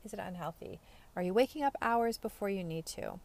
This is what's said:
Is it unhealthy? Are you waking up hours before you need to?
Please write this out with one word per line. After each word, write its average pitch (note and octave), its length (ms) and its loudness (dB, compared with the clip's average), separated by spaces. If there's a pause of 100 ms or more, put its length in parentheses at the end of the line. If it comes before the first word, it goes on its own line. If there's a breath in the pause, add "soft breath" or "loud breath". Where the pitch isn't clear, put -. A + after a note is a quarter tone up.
Is G#3 100 -10
it G3+ 60 -6
unhealthy? F3+ 600 -8 (360 loud breath)
Are F3+ 60 -2
you F3+ 120 2
waking C4 280 6
up C#4 200 2
hours A#3 360 4
before G#3 320 -4
you F#3+ 140 -2
need D#3+ 240 -4
to? - 380 -8